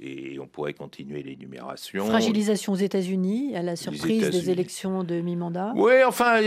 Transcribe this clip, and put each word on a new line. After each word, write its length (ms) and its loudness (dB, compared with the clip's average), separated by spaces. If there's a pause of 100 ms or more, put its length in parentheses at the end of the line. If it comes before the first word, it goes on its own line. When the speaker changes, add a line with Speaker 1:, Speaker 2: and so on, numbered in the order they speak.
Speaker 1:
et 400 -10
on 60 -14
pourrait 260 -8
continuer 500 -12
l'énumération. 840 -8
Speaker 2:
Fragilisation 640 2
aux 40 0
États-Unis, 760 0
à 80 -4
la 100 -2
Speaker 1:
Les 40 -4
Speaker 2:
surprise 460 -2
Speaker 1:
États-Unis. 200 2
Speaker 2:
des 80 -2
élections 540 -2
de 160 -2
mi-mandat. 560 -4
Speaker 1:
Oui, 300 8
enfin, 400 4